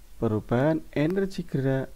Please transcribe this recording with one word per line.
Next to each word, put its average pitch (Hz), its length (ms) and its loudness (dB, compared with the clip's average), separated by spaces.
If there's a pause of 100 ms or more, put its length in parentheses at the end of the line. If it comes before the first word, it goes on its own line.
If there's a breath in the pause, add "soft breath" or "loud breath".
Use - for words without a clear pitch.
(180)
perubahan 120 720 2
energi 185 560 0
gerak 131 500 0